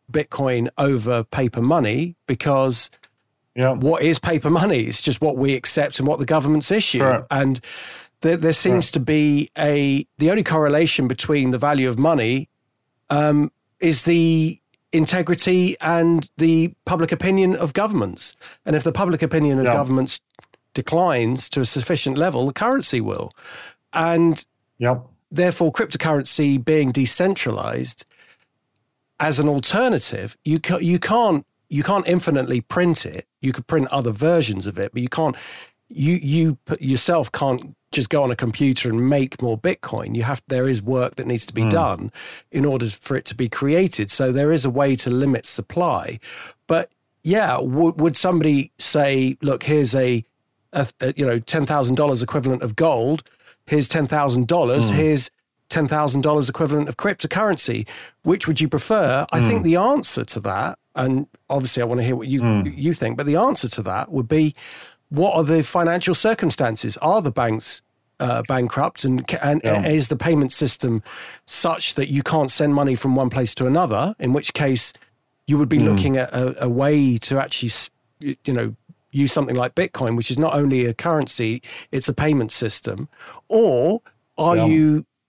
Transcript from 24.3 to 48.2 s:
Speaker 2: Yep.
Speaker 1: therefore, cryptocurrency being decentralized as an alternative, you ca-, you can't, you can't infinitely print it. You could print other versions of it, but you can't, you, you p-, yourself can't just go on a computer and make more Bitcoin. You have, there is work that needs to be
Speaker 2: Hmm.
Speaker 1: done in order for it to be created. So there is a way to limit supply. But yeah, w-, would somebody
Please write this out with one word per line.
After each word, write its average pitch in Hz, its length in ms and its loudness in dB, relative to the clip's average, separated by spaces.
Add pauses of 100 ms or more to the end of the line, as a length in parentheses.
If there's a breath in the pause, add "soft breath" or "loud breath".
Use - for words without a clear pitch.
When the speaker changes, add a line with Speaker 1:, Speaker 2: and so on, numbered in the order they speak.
Speaker 2:
Yep. 123 240 0 (280)
Speaker 1:
therefore, 175 400 0
cryptocurrency 143 920 0
being 151 280 2
decentralized 131 1120 -2 (1120 soft breath)
as 151 180 0
an 147 100 2
alternative, 139 960 0
you 156 160 0
ca-, 180 180 -2
you 175 200 2
can't, 196 460 2 (240)
you 143 140 -2
can't 190 260 0
infinitely 143 540 0
print 175 420 0
it. 80 220 -12 (160)
You 131 100 -2
could 127 140 -8
print 147 220 0
other 120 240 -2
versions 110 540 0
of 95 120 -10
it, 98 140 -4
but 123 100 -4
you 123 60 -2
can't, 143 280 -2 (520 loud breath)
you, 165 260 0
you 160 500 0
p-, 156 200 -6
yourself 135 460 0
can't 131 460 -2 (160)
just 131 180 -2
go 147 140 2
on 123 80 0
a 113 40 -6
computer 127 540 0
and 120 180 0
make 135 320 0
more 117 160 -2
Bitcoin. 110 600 -4
You 113 80 -2
have, 131 240 -4
there 127 200 0
is 120 140 -2
work 123 320 -2
that 127 140 -10
needs 120 180 -4
to - 80 -12
be 113 80 -2
Speaker 2:
Hmm. 113 60 2
Speaker 1:
done 110 440 0 (380 loud breath)
in 143 140 0
order 131 240 0
for - 280 -6
it - 100 -6
to 110 100 -8
be 123 120 -2
created. 147 640 0
So 131 220 0
there 139 180 2
is 156 140 2
a 135 60 -2
way 139 260 2
to 123 140 -2
limit 131 360 0
supply. 113 720 -4 (480 loud breath)
But 165 240 0 (320)
yeah, 185 360 0
w-, 151 380 2
would 156 200 2
somebody 151 640 2